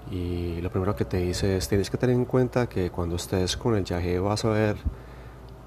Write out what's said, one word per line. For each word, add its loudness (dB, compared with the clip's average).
y -4
lo -4
primero 0
que -2
te 0
dice 2
es: -2
"Tienes 2
que 0
tener 4
en 2
cuenta 2
que 0
cuando -2
estés 0
con 2
el 2
yagé 0
vas 0
a 4
ver 2